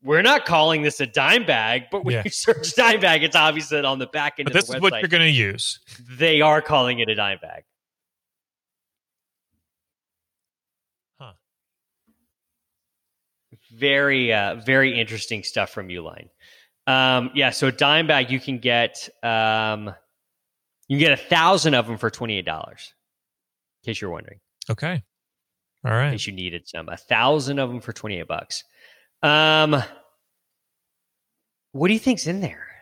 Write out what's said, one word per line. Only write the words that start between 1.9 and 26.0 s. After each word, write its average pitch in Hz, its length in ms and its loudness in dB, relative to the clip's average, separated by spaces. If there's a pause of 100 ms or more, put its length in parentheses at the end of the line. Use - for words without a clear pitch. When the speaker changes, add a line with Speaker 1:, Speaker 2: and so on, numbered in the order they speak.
Speaker 1:
but 196 140 -6
when 123 80 0
Speaker 2:
Yeah. 110 100 -2
Speaker 1:
you - 80 -4
<laughs> - 0 -
search - 440 -2
dime 233 240 4
bag, 160 240 4
it's 160 120 0
obvious 156 340 2
that 147 140 -2
on 135 140 -2
the 127 100 -6
back 147 320 -6
end 139 60 -6
Speaker 2:
But 139 100 -2
Speaker 1:
of 190 60 4
Speaker 2:
this - 80 -6
Speaker 1:
the 127 80 -6
Speaker 2:
is 131 40 -4
what 185 120 2
Speaker 1:
website, 110 80 -4
Speaker 2:
you're 180 80 -4
gonna 165 160 4
use. 113 540 0 (280)
Speaker 1:
they 147 340 2
are 151 200 4
calling 123 380 0
it 110 100 0
a 110 60 0
dime 101 260 -4
bag." 80 220 -16 (3500)
Speaker 2:
Huh. 117 140 -20 (2500)
Speaker 1:
Very, 135 600 0
uh, 101 220 -2 (100)
very 131 340 2
interesting 110 440 -6
stuff - 280 -4
from 95 180 -12
Uline. 87 400 -14 (580)
Um, 131 480 2
yeah, 135 160 2
so - 160 0
a 131 40 2
dime 151 360 2
bag, 131 240 2
you 131 80 -2
can 131 200 -6
get, 120 480 0 (160)
um, 110 720 -2 (920)
you 139 100 0
can 156 120 4
get - 20 4
a 131 60 2
thousand 165 580 2
of 117 140 0
'em 113 80 -8
for 113 120 -2
twenty-eight 104 360 -8
dollars, - 480 -10 (880)
in - 80 -10
case 104 100 -8
you're 98 100 -8
wondering. 82 280 -14 (300)
Speaker 2:
Okay. 147 340 -6 (840)
All 117 60 -2
right. 123 160 0